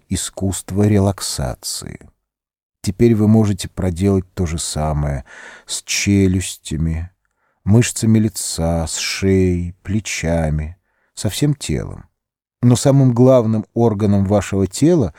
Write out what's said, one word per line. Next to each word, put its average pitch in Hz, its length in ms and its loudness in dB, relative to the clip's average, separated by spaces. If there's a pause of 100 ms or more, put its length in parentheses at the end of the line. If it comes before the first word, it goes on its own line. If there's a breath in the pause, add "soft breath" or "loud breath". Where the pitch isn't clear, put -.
(100)
искусства 98 760 -4
релаксации. - 1200 -4 (720)
Теперь 117 320 2
вы 107 120 2
можете 107 440 2
проделать 92 640 -2
то 92 100 -2
же 80 140 -4
самое 73 680 -4 (400 loud breath)
с - 180 -10
челюстями, 90 1300 -2 (540)
мышцами 110 540 2
лица, 82 680 -2
с - 120 -10
шеей, 92 840 0
плечами, 80 960 -4 (380)
со - 160 -6
всем 147 240 -2
телом. 50 500 -8 (560)
Но 123 160 4
самым 135 380 4
главным 117 580 4
органом 101 540 2
вашего 98 400 0
тела 143 520 2